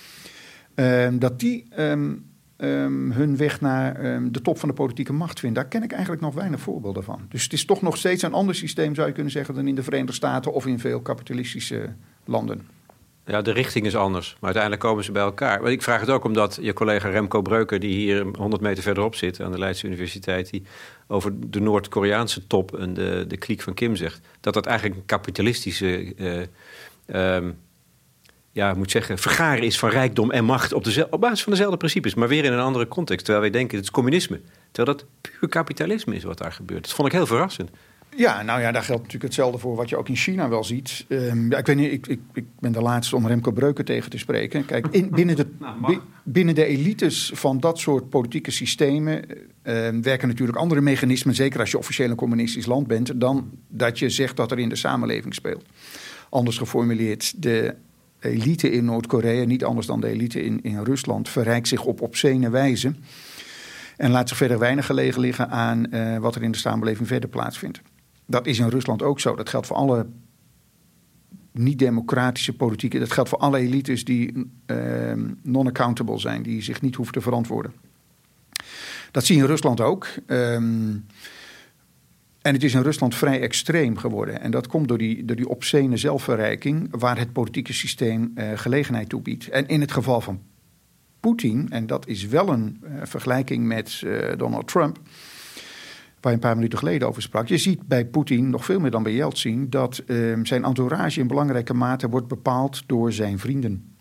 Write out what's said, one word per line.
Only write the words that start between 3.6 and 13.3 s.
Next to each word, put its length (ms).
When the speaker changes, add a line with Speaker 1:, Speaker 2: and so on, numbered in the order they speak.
Speaker 1:
naar, 340
ehm, 360
de 100
top 180
van 100
de 60
politieke 380
macht 260
vinden. 220
Daar 100
ken 120
ik 80
eigenlijk 300
nog 120
weinig 260
voorbeelden 440
van. 260
Dus 140
het 100
is 120
toch 160
nog 160
steeds 240
een 120
ander 220
systeem, 400
zou 120
je 60
kunnen 180
zeggen, 240
dan 120
in 80
de 80
Verenigde 300
Staten 400
of 120
in 140
veel 220
kapitalistische 920
landen. 520
Speaker 2:
Ja, 160